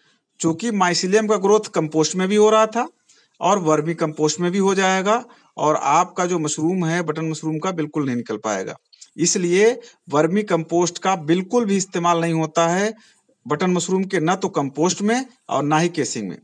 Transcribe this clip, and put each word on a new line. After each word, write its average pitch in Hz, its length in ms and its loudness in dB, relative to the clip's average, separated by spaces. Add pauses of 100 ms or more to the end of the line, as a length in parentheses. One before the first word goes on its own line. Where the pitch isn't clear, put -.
(400)
चूंकि 165 320 -2
माइसीलियम 190 560 2
का 214 80 2
ग्रोथ 202 240 4
कंपोस्ट 156 560 -2
में 185 120 0
भी 202 80 0
हो 214 140 6
रहा 220 160 4
था 233 220 -2 (540)
और 196 180 2
वर्मी 156 340 0
कंपोस्ट 156 460 -2
में 175 120 0
भी 190 60 -2
हो 190 180 2
जाएगा 190 500 2 (320)
और 147 180 2
आपका 175 500 0
जो 180 140 -2
मशरूम 160 460 -2
है 165 160 0
बटन 160 280 -4
मशरूम 156 300 -6
का 190 120 -4
बिल्कुल 151 340 -4
नहीं 127 100 -2
निकल 107 220 -6
पाएगा। 104 380 -6 (420)
इसलिए 190 640 2 (300)
वर्मी 165 340 2
कंपोस्ट 170 540 -2
का 190 180 0
बिल्कुल 185 500 0
भी 196 120 2
इस्तेमाल 170 440 0
नहीं 165 120 0
होता 160 340 0
है 196 260 0 (540)
बटन 165 240 0
मशरूम 185 320 0
के, 190 160 -4
ना 165 160 2
तो 185 140 -2
कंपोस्ट 151 520 -2
में 240 240 0 (240)
और 135 140 -2
ना 151 160 2
ही 170 100 2
केसिंग 123 400 -4
में। 80 140 -12